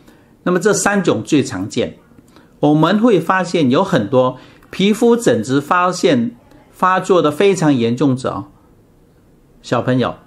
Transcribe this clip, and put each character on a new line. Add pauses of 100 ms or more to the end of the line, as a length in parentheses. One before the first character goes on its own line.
(440)
那
么
这
三
种
最
常
见， (640)
我
们
会
发
现
有
很
多 (300)
皮
肤
疹
子
发
现， (360)
发
作
的
非
常
严
重
者， (1160)
小
朋
友 (120)